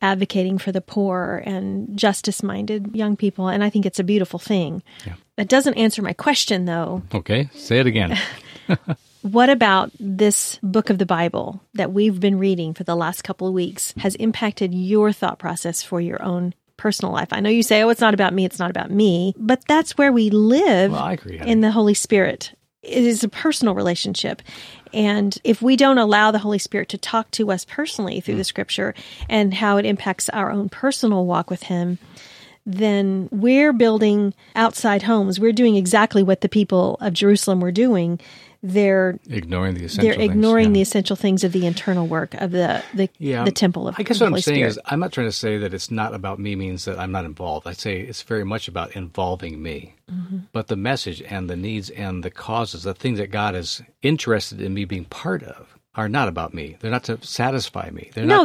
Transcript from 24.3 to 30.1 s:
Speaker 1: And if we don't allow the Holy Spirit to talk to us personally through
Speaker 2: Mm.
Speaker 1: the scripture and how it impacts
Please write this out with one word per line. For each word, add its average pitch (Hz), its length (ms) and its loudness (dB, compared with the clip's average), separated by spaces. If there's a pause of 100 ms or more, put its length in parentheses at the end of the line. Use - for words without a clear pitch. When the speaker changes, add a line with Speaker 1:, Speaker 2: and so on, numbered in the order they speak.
Speaker 1:
And 208 520 2
if 226 180 2
we 262 140 4
don't 269 220 6
allow 214 340 4
the 214 80 2
Holy 208 180 -2
Spirit - 300 -6
to 196 100 -8
talk - 340 -4
to 208 200 0
us 180 120 -4
personally 226 560 -6
through 202 140 -4
Speaker 2:
Mm. 196 40 -2
Speaker 1:
the 190 60 -4
scripture - 480 -6 (360)
and 202 260 2
how 202 220 2
it 208 100 2
impacts 202 440 -2